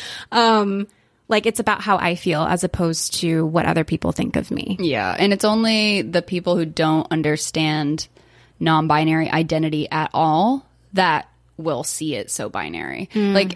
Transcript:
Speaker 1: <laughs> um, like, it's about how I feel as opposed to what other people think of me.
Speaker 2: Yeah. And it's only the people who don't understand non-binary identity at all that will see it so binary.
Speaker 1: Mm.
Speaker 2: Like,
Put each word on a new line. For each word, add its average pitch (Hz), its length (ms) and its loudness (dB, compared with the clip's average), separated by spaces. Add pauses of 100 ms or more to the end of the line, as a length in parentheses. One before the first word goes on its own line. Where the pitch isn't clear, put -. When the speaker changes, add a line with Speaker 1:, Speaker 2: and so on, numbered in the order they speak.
Speaker 1:
<laughs> - 240 -14
um, 208 560 4 (420)
like, 214 160 2
it's 220 160 0
about 202 200 0
how 196 160 2
I 175 180 0
feel 160 280 0
as 175 220 0
opposed - 560 -2
to 165 240 2
what 160 200 0
other 165 200 2
people 165 260 -2
think - 240 -4
of - 160 -4
me. - 280 -4
Speaker 2:
Yeah. 110 380 -2
And 202 140 2
it's 196 140 0
only 214 560 2
the 175 200 0
people 175 360 -2
who 165 80 0
don't 156 460 0
understand 151 960 -2 (520)
non-binary 160 720 2
identity 156 580 -2
at 156 240 -4
all 170 520 2 (280)
that 180 360 0 (280)
will 151 260 -2
see 151 320 -4
it 104 160 -8
so 107 180 -6
binary. 78 640 -8
Speaker 1:
Mm. 202 200 2
Speaker 2:
Like, 196 220 2